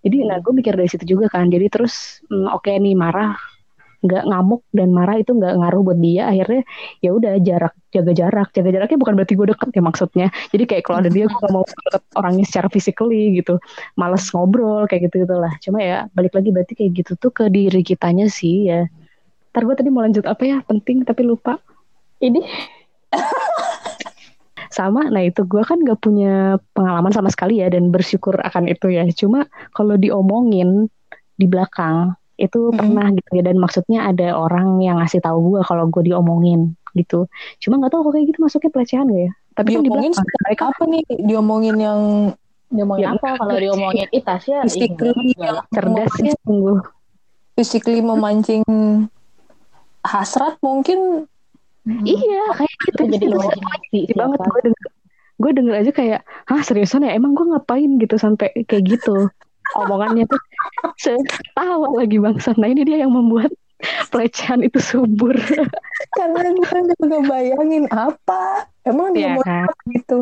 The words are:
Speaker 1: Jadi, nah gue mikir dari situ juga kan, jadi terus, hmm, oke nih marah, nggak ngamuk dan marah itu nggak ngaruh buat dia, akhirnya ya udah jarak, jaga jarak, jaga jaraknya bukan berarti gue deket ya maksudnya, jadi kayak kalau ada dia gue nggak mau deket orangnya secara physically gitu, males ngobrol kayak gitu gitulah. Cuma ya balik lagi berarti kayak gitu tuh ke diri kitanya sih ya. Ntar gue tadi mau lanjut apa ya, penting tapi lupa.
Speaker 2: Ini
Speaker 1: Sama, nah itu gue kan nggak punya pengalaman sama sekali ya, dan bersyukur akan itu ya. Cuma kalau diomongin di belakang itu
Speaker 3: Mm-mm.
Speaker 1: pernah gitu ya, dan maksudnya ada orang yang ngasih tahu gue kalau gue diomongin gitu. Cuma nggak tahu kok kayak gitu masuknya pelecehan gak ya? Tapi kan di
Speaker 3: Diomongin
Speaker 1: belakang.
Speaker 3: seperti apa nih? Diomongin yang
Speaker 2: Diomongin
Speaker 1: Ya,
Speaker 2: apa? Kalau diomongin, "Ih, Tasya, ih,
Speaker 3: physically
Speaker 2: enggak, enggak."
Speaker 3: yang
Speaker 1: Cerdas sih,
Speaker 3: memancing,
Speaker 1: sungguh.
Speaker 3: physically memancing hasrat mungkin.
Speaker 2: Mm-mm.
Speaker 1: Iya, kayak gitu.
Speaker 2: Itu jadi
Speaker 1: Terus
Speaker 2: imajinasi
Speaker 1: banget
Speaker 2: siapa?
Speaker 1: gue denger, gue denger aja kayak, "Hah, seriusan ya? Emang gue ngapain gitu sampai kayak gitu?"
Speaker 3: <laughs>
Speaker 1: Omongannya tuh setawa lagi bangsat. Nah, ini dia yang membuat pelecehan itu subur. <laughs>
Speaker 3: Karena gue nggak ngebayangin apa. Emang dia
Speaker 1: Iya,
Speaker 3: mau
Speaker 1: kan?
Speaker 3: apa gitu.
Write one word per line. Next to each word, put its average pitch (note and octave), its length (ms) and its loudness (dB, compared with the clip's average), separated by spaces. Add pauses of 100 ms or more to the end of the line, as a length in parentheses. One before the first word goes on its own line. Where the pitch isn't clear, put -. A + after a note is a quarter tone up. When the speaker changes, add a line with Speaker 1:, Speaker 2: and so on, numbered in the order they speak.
Speaker 1:
Jadi, A#3 240 0
nah F#3+ 140 -2
gue F3 100 -4
mikir A#3+ 240 0
dari F3+ 140 0
situ E3+ 180 -6
juga F#3+ 240 2
kan, F3+ 160 0
jadi F3+ 220 2
terus, - 580 -4
hmm, G3 240 -2
oke G3+ 220 -4
nih G3 260 2
marah, F#3+ 400 0 (640)
nggak F#3 240 0
ngamuk G3 460 0
dan F#3 180 2
marah F3+ 240 2
itu A3 160 -2
nggak F#3 320 2
ngaruh F3 220 2
buat F3+ 180 2
dia, F3 240 2
akhirnya G#3+ 400 0 (320)
ya F3+ 160 0
udah G#3+ 240 0
jarak, F3 400 0 (100)
jaga F3 240 2
jarak, F#3 380 2
jaga F#3+ 220 0
jaraknya G3+ 260 0
bukan A#3 160 2
berarti G3 240 2
gue G3+ 100 2
deket G#3+ 220 -2
ya G3 140 0
maksudnya, F3+ 440 0 (220)
jadi G#3 160 2
kayak G3 180 -2
kalau F3 140 -2
ada F3+ 140 2
dia G#3 180 2
gue G#3 80 -4
nggak G3 160 0
mau F#3+ 80 2
deket - 400 -4 (160)
orangnya F#3+ 320 2
secara F#3+ 180 -2
physically G#3+ 720 0
gitu, F3 240 -2 (320)
males F3+ 340 -2
ngobrol G#3 640 0
kayak F3 160 0
gitu F#3 160 0
gitulah. F3 400 -2
Cuma G3+ 240 -4
ya F3+ 320 -4
balik F3+ 160 0
lagi G3 160 2
berarti F3+ 240 0
kayak G3+ 240 -2
gitu F3+ 160 -4
tuh B3 160 -2
ke A3+ 180 0
diri F#3+ 380 2
kitanya F3+ 400 0
sih F#3 480 0
ya. E3+ 160 0 (640)
Ntar A#3 160 0
gue C4+ 80 2
tadi C4+ 160 0
mau B3 80 2
lanjut G#3+ 240 2
apa G#3 160 -4
ya, C4+ 240 0
penting B3 400 -2
tapi A#3+ 160 -2
lupa. A#3+ 400 -2 (560)
Speaker 2:
Ini B3+ 240 2 (2250)
Speaker 1:
Sama, G3+ 340 0
nah A3 140 0
itu F3+ 240 0
gue G3 180 0
kan E4 220 0
nggak A#3 160 0
punya G3 560 2 (160)
pengalaman F#3 400 0
sama G3+ 160 0
sekali G3+ 320 0
ya, F#3 80 0
dan F3 240 2
bersyukur F#3 480 0
akan F3 320 -2
itu F3+ 180 -2
ya. F3 220 0
Cuma A#3 320 0 (320)
kalau G#3 240 2
diomongin G3+ 880 2 (480)
di F#3+ 80 2
belakang F3+ 720 0 (240)
itu A#3 320 0
Speaker 3:
Mm-mm. A3+ 80 0
Speaker 1:
pernah G#3 320 2
gitu F#3 220 -2
ya, F3+ 100 2
dan F3+ 160 2
maksudnya F#3 480 0
ada F3 240 0
orang F3 480 0
yang F#3 180 2
ngasih E3+ 220 0
tahu E3 320 0
gue G3 100 2
kalau E3+ 300 0
gue E3+ 160 2
diomongin E3+ 640 2 (240)
gitu. F3 320 0 (320)
Cuma C4 240 0
nggak C4 80 0
tahu E4 100 0
kok D4+ 140 0
kayak D4+ 160 2
gitu D#4 80 -4
masuknya D#4 320 0
pelecehan B3+ 360 0
gak F#3+ 140 2
ya? F3+ 100 -2 (200)
Tapi G#3+ 160 -2
kan A3 80 2
di D4+ 80 2
Speaker 3:
Diomongin C4 320 0
Speaker 1:
belakang. F#3+ 80 0
Speaker 3:
seperti - 380 -2
apa C4+ 260 -2
nih? D#4+ 160 0 (180)
Diomongin G#3+ 560 0
yang G#3+ 220 0 (720)
Speaker 2:
Diomongin G3+ 320 0
Speaker 1:
Ya, F#3+ 80 -2
Speaker 2:
apa? C4+ 240 -2
Kalau G#3 220 -4
diomongin, G3 500 -2
"Ih, B3+ 160 -2
Tasya, F#3+ 340 -4
ih, C4+ 60 -2
Speaker 3:
physically A3 480 -2
Speaker 2:
enggak, B3 240 0
enggak." F3 80 -12
Speaker 3:
yang D#3+ 140 -4 (100)
Speaker 1:
Cerdas G#3 400 0
sih, - 160 -2
Speaker 3:
memancing, - 160 0
Speaker 1:
sungguh. G3+ 380 0 (760)
Speaker 3:
physically A#3 480 -2
memancing A3 640 0 (1400)
hasrat C4 600 -2
mungkin. D#4 640 0 (560)
Speaker 2:
Mm-mm. A3 220 -4
Speaker 1:
Iya, G#4 380 0 (100)
kayak - 260 -2
gitu. - 240 -4
Speaker 2:
Itu A3 80 0
jadi G#3 160 0
Speaker 1:
Terus G3+ 160 0
Speaker 2:
imajinasi G3+ 540 -6 (160)
Speaker 1:
banget C4 260 -2
Speaker 2:
siapa? F#3 80 -4
Speaker 1:
gue A#3+ 160 0
denger, - 240 -2 (480)
gue C4+ 160 0
denger B3 240 2
aja G#3+ 160 0
kayak, A#3 280 -2 (280)
"Hah, C#4+ 140 0
seriusan G#3 420 0
ya? A#3+ 80 0
Emang B3+ 220 2
gue D#4 100 0
ngapain D4 540 0
gitu A3 180 2
sampai G#3+ 380 0 (100)
kayak G3+ 240 0
gitu?" G3+ 400 0 (380)
Speaker 3:
<laughs> - 160 -2
Speaker 1:
Omongannya G#3 440 0
tuh C4 140 -2 (560)
setawa C#4 960 -2
lagi A3+ 260 0
bangsat. G#3+ 380 0
Nah, A3 140 2
ini C4+ 160 2
dia D4+ 180 0
yang C4 80 2
membuat A#3 400 2 (560)
pelecehan A#3+ 540 -2
itu - 160 0
subur. A#3+ 580 2
<laughs> - 800 -4
Speaker 3:
Karena E4+ 300 0
gue F4+ 240 2
nggak F4 320 0
ngebayangin D4 880 0
apa. F#4 800 -4 (120)
Emang F4 300 0
dia D#4 160 0
Speaker 1:
Iya, - 60 0
Speaker 3:
mau C4 100 0
Speaker 1:
kan? F3 220 -2
Speaker 3:
apa - 240 -4
gitu. B3 320 -2